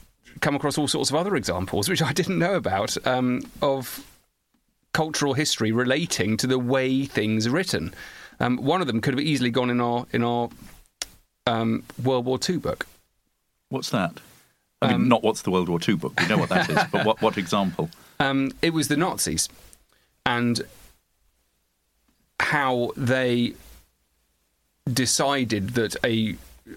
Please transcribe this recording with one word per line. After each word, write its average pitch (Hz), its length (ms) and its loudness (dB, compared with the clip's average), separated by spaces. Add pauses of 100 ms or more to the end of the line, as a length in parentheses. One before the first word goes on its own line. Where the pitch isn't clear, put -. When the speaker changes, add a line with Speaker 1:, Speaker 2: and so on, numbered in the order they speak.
(420)
Speaker 1:
come 147 120 2
across 143 240 0
all 147 120 2
sorts 139 200 0
of 139 60 0
other 175 220 2
examples, 98 500 0
which 180 140 0
I 139 100 2
didn't 175 260 0
know 175 180 2
about, 101 420 0 (100)
um, 127 340 2 (200)
of 135 440 -2 (840)
cultural 151 420 0
history 120 380 0
relating 123 640 0
to 120 120 -2
the 131 120 2
way 131 460 0
things 110 420 0
are 120 40 0
written. 151 420 -2 (480)
Um, 123 160 0
one 156 240 0
of 165 60 -2
them 113 120 0
could 135 140 0
have 131 80 -2
easily 135 280 0
gone 123 200 2
in 120 100 0
our, 120 320 0
in 120 140 0
our, 120 240 0 (960)
um, 113 360 0 (200)
World 127 220 2
War 127 140 0
Two 175 200 0
book. - 280 -6 (800)
Speaker 2:
What's 131 220 -6
that? 95 280 -2 (640)
I 117 60 2
mean, 113 80 4
Speaker 1:
Um, 95 120 2
Speaker 2:
not 120 160 6
what's 107 200 2
the 101 80 0
World 90 180 2
War 85 100 0
Two 104 160 2
book. - 240 -4
We - 80 2
know 110 120 4
what 85 100 0
that 175 200 2
is, 156 80 0 (140)
but - 140 0
what, - 160 0
what - 160 2
example? 95 580 -2
Speaker 1:
<laughs> - 40 -20 (200)
Um, 135 320 0 (120)
it 165 100 2
was 156 140 0
the 147 100 2
Nazis - 500 0 (800)
and 120 340 2 (1800)
how 127 560 0
they 123 580 2 (1400)
decided 120 800 0
that 117 320 0
a, 113 320 0 (420)